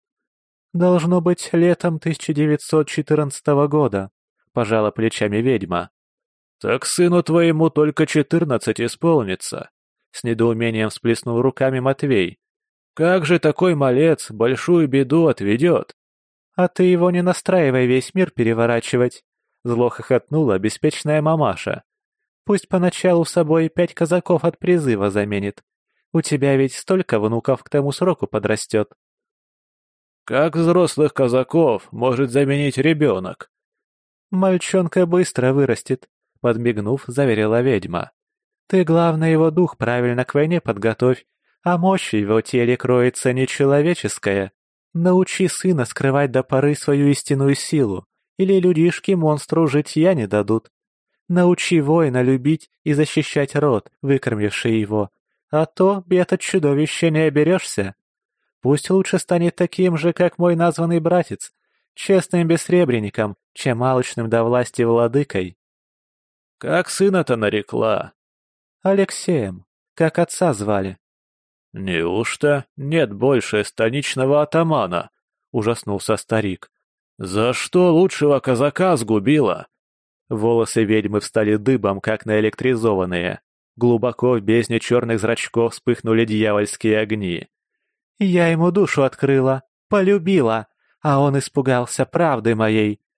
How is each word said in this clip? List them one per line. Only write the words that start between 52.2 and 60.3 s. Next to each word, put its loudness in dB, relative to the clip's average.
любить 0
и -2
защищать -2
род, 0
выкормивший -2
его, -2
а 0
то 0
бед 0
от -2
чудовища 0
не 0
оберёшься. 0
Пусть 0
лучше 0
станет -2
таким 0
же, 0
как 0